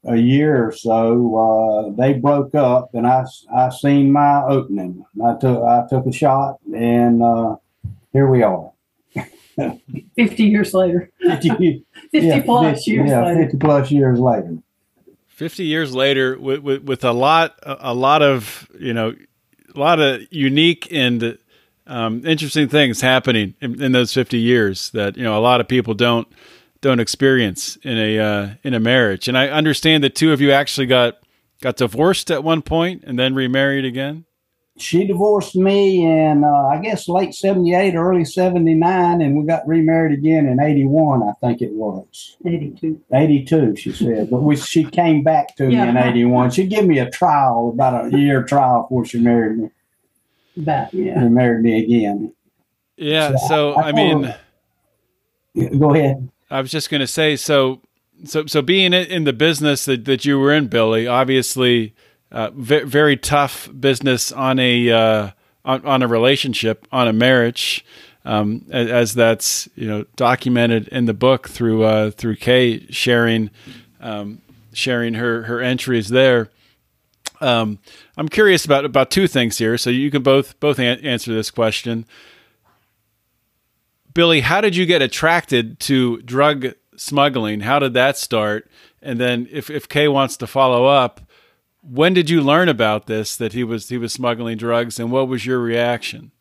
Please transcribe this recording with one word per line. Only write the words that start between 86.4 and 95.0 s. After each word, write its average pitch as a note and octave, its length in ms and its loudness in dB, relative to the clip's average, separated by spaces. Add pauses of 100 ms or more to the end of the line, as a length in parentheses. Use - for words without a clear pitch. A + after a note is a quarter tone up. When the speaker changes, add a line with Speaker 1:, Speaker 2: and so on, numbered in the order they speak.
Speaker 3:
smuggling? B2+ 640 -2
How B2 180 -2
did C3+ 160 -2
that C3 240 2
start? G#2+ 500 -4 (320)
And B2+ 180 -10
then B2 320 -2
if, C#3+ 200 -12
if D3 180 -10
Kay D3 200 0
wants C3+ 300 0
to A#2+ 80 -10
follow B2+ 400 2
up, C3+ 340 2 (640)
when D#3 300 0
did F3 160 2
you D#3+ 140 2
learn D#3+ 260 2
about G#2+ 380 -2
this, A2 320 -6
that G#2+ 160 -6
he B2 100 -4
was, A2+ 240 -8
he B2 80 -8
was A#2 160 -8
smuggling A#2 460 -4
drugs, A#2 420 -4